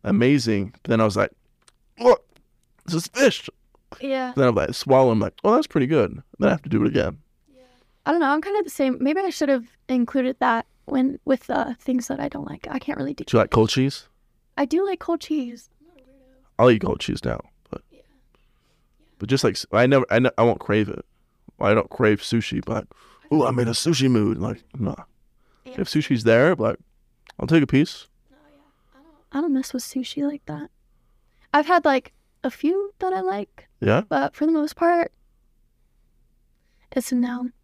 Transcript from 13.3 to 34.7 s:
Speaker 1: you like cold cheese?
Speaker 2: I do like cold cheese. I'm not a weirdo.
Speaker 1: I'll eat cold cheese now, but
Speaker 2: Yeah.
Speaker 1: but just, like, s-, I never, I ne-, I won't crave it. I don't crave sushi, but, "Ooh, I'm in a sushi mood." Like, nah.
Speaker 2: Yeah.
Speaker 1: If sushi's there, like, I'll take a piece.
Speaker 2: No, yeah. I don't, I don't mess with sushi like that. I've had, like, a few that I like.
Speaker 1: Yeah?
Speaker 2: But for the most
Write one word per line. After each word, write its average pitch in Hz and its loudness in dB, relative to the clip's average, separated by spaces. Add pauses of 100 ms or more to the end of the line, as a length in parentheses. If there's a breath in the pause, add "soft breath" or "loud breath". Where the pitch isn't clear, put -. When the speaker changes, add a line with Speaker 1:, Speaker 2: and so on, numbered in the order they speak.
Speaker 1:
you 113 6
like - 0
cold 110 2
cheese? - -2 (500)
Speaker 2:
I 285 0
do 339 -2
like 381 -4
cold 339 -4
cheese. 247 -8 (120)
I'm 302 -20
not - -20
a - -20
weirdo. - -20 (140)
Speaker 1:
I'll 123 6
eat 107 4
cold - -4
cheese - -6
now, 57 -4 (300)
but - -12 (100)
Speaker 2:
Yeah. - -20 (1200)
Speaker 1:
but 101 -8
just, 135 2
like, 98 2
s-, - -10
I 117 4
never, 131 4
I 113 4
ne-, 127 2
I 113 4
won't 117 2
crave 104 0
it. - -12 (540)
I 104 2
don't 110 2
crave 107 2
sushi, - -4
but, - -6 (460 soft breath)
"Ooh, 147 4
I'm 123 0
in 120 0
a 117 -2
sushi 131 0
mood." 107 2
Like, - -8 (160)
nah. 87 -4 (680)
Speaker 2:
Yeah. 254 -10
Speaker 1:
If 185 -6
sushi's 139 -2
there, 123 4
like, 110 -2 (600)
I'll - -6
take 156 4
a 131 -2
piece. - 0 (240)
Speaker 2:
No, - -20 (120)
yeah. - -20 (340)
I 269 -20
don't, 311 -20 (160)
I 277 -4
don't 320 0
mess 262 -2
with 247 -4
sushi 269 -6
like 285 -8
that. 294 -10 (840)
I've 302 4
had, 349 4
like, 269 0 (300)
a 262 -2
few 392 -2
that 370 -2
I 381 -4
like. 370 -6 (140)
Speaker 1:
Yeah? 117 2
Speaker 2:
But - -2
for 294 -2
the 320 0
most 302 -2